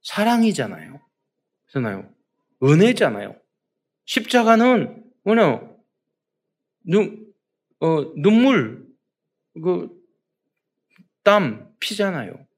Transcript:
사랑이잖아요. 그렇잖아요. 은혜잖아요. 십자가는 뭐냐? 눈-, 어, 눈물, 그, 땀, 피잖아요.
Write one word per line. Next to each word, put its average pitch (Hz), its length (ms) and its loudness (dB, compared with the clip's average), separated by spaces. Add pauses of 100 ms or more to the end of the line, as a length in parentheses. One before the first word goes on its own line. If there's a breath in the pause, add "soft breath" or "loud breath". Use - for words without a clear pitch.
사랑이잖아요. 190 960 -2 (640)
그렇잖아요. 104 440 -8 (540)
은혜잖아요. 147 720 2 (720)
십자가는 226 960 0 (200)
뭐냐? 190 380 0 (1200)
눈-, 190 400 -2 (540)
어, 160 360 -2
눈물, 202 720 2 (760)
그, 175 280 -4 (1300)
땀, 190 560 0
피잖아요. 185 540 -6 (240)